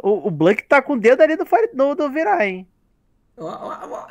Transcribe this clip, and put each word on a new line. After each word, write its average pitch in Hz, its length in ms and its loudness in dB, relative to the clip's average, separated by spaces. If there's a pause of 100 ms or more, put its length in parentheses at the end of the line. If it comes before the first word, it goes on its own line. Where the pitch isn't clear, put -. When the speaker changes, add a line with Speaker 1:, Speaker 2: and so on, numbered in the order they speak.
Speaker 1:
o, 196 260 -2
o - 20 -2
Blank 165 340 2
tá 285 180 2
com 285 120 -4
o 233 60 -2
dedo 240 220 4
ali 311 140 4
do 349 100 -6
Fire, 453 280 2
no, 277 200 0
do 285 160 -2
Virar, 320 360 0
hein? 185 220 -10 (680)
Speaker 2:
Ó, 202 100 -14
ó, - 640 -14